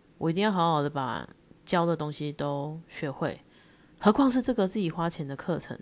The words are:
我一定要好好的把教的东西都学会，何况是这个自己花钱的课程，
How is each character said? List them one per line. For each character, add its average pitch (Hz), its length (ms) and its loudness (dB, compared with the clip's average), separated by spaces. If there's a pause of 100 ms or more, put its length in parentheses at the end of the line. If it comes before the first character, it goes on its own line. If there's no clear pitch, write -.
(160)
我 165 140 0
一 - 20 2
定 185 100 0
要 214 80 2
好 170 220 4
好 151 80 4
的 143 80 0
把 127 400 -4 (380)
教 175 180 2
的 170 100 2
东 156 160 -4
西 147 220 -6
都 143 560 -4
学 - 220 -6
会， 139 280 -4 (600)
何 202 120 6
况 269 200 6
是 254 100 2
这 240 140 2
个 196 120 2
自 196 120 -2
己 175 120 2
花 170 200 -2
钱 147 180 -6
的 139 80 -8
课 160 220 -2
程， - 240 -10